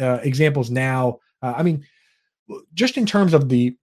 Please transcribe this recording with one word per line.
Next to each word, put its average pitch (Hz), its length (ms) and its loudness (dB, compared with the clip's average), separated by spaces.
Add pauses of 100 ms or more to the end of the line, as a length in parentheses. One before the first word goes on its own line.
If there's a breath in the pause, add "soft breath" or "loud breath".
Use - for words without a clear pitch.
uh, 127 200 0
examples 139 480 0
now. 127 500 -2 (220)
Uh, 123 140 -6
I 151 80 -2
mean, 156 220 0 (880 soft breath)
just 247 240 -2
in 233 80 0
terms 202 280 2
of 139 160 4
the, 123 340 2